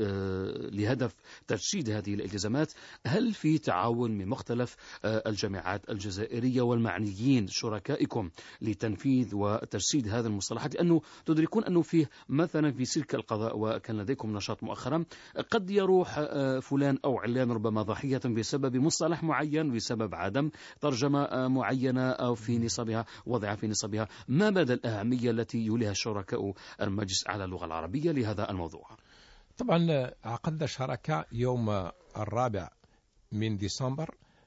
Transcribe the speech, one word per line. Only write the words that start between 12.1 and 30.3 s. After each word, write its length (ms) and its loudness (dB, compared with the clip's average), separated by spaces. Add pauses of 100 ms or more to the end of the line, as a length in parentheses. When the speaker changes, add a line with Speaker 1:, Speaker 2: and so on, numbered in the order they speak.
Speaker 1:
مثلًا 420 2
في 140 -2
سلك 300 -2
القضاء، 440 -2
وكان 380 -2
لديكم 400 -2
نشاط 260 -6
مؤخرًا، 420 -2 (460)
قد 180 0
يروح، 480 4
آه، 420 0
فلان 460 2
أو 120 2
علان 340 2
ربما 300 2
ضحية 360 0
بسبب 580 0
مصطلح 480 2
معين، 520 2
بسبب 400 -2
عدم 340 0 (320)
ترجمة، 420 2
آه، 240 0
معينة 640 2
أو 260 0
في 240 0
نصابها، 460 0 (200)
وضعها 300 0
في 120 -4
نصابها. 400 -2 (200)
ما 220 4
مدى 240 4
الأهمية 580 0
التي 260 0
يوليها 340 2
الشركاء 600 -2 (280)
المجلس 460 -2
على 160 -2
اللغة 220 -4
العربية 460 -2
لهذا 380 0
الموضوع؟ 380 -6 (720)
Speaker 2:
طبعًا، 340 2
آه، 320 -2
عقدنا 420 -4